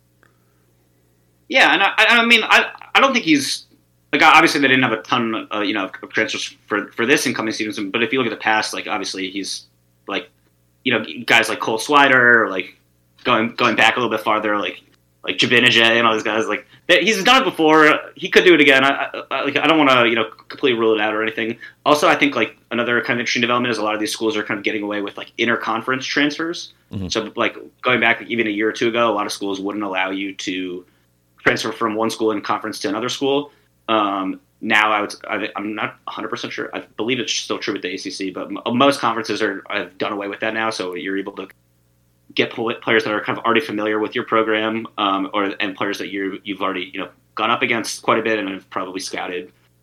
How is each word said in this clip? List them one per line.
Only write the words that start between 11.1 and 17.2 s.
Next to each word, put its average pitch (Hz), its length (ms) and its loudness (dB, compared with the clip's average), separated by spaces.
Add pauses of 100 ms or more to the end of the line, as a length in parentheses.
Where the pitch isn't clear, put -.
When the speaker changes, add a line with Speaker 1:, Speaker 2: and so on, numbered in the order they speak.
Speaker 1:
guys 113 220 4
like 107 120 -4
Cole 110 180 -2
Swider, 127 680 6
like, 95 280 -6 (480)
going, 117 320 0
going 117 200 2
back 117 200 4
a 127 40 -2
little 113 160 0
bit - 80 -8
farther, 107 340 0
like, 92 240 -6 (400)
like - 140 -6
Jabinajay 117 600 4
and 117 80 4
all 110 80 4
these 107 80 -2
guys, 110 240 -2
like, 101 200 -4 (200)
they, 170 180 4
he's 196 180 0